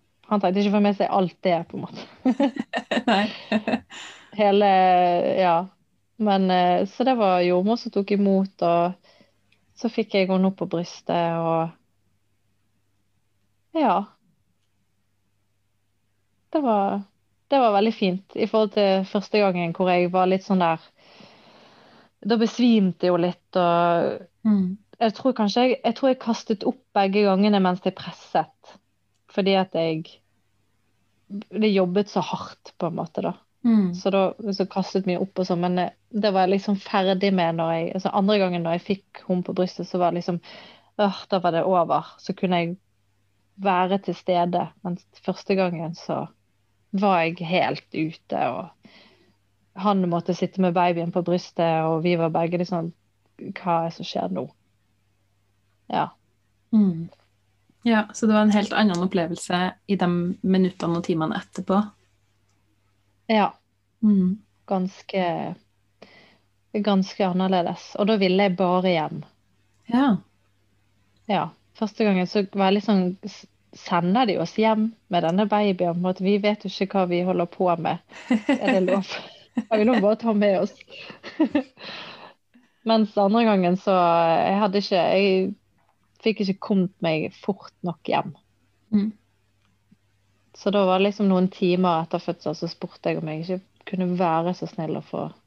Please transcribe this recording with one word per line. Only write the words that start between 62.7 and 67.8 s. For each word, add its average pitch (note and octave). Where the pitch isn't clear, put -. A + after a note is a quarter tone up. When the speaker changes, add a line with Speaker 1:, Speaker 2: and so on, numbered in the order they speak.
Speaker 1:
Ja. G#3+
Speaker 2:
Mm. G3
Speaker 1:
Ganske, F#3+
ganske G3+
annerledes. F3+